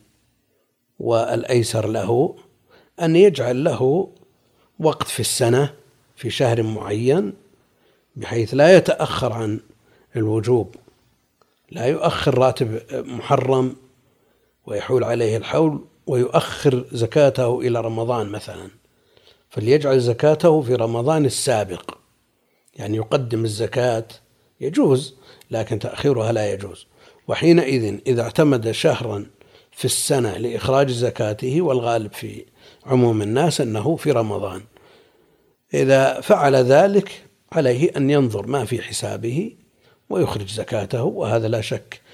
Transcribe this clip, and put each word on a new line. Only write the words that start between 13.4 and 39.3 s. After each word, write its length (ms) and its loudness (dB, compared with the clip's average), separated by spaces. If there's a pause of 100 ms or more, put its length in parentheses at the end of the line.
ويحول 380 -2
عليه 320 0
الحول 480 0 (220)
ويؤخر 840 0
زكاته 680 0
إلى 200 -2
رمضان 460 -4
مثلا، 420 -12 (840)
فليجعل 500 2
زكاته 600 4
في 120 -2
رمضان 520 0
السابق، 720 -4 (760)
يعني 200 -6
يقدم 480 -2
الزكاة 600 -2 (560)
يجوز، 540 0 (360)
لكن 280 -4
تأخيرها 540 -2
لا 200 -2
يجوز. 340 -12 (420)
وحينئذ 800 2
إذا 160 2
اعتمد 480 2
شهرا 560 -2 (460)
في 120 -8
السنة 520 -2
لإخراج 540 0
زكاته، 720 -2
والغالب 500 -2
في 320 -14 (420)
عموم 360 2
الناس 380 0
أنه 360 -2
في 140 -2
رمضان، 520 -2 (1120)
إذا 460 2
فعل 360 4
ذلك 680 4 (280)
عليه 440 2
أن 140 2
ينظر 360 0
ما 180 -4
في 180 -6
حسابه 760 -6 (540)